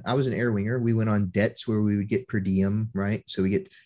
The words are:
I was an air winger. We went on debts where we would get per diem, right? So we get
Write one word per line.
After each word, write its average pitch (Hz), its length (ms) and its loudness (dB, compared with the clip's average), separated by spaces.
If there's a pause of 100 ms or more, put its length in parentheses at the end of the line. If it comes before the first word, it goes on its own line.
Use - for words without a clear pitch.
I 107 80 0
was 131 140 2
an 120 60 -2
air 117 180 0
winger. 107 280 0
We 117 140 2
went 110 160 2
on 104 180 2
debts 101 400 -2
where 107 140 0
we 104 160 2
would 101 100 0
get 107 200 -2
per 110 120 -2
diem, 98 540 0
right? 101 340 -4
So - 160 -2
we 95 60 2
get 98 180 -2 (180)